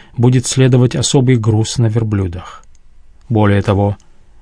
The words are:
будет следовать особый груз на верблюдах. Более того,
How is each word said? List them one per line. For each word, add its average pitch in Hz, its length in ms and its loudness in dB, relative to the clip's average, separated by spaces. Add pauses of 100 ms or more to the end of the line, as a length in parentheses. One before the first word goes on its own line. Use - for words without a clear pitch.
(180)
будет 127 300 2
следовать 127 480 2
особый 131 420 0
груз 110 400 -2
на 117 80 2
верблюдах. 107 800 -4 (640)
Более 104 320 2
того, 101 360 -2 (440)